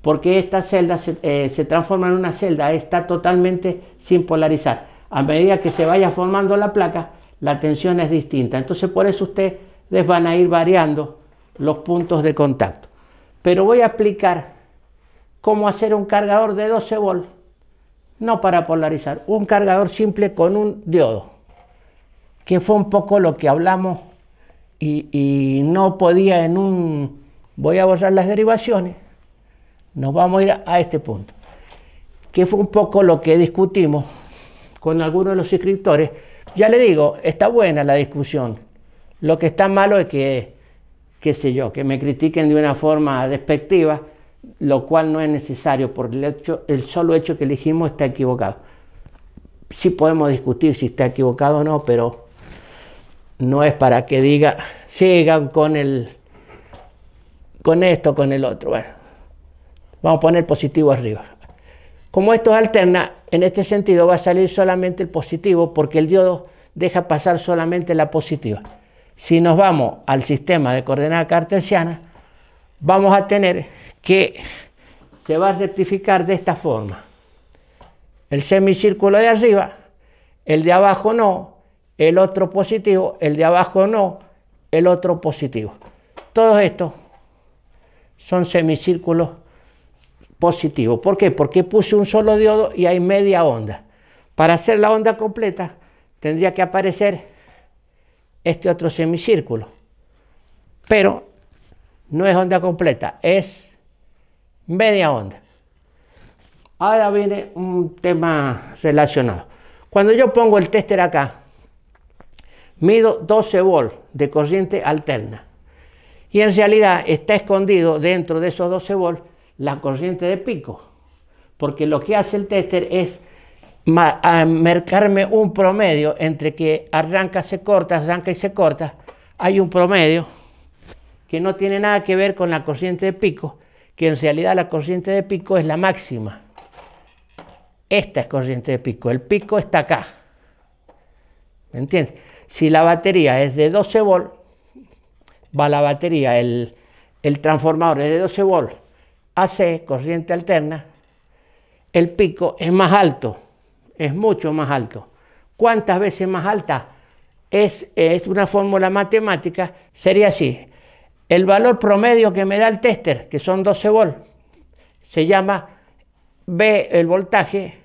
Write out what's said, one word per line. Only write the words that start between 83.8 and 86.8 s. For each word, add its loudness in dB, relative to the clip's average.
no, -2
el 2
otro 0
positivo. -6
Todos 4
estos -2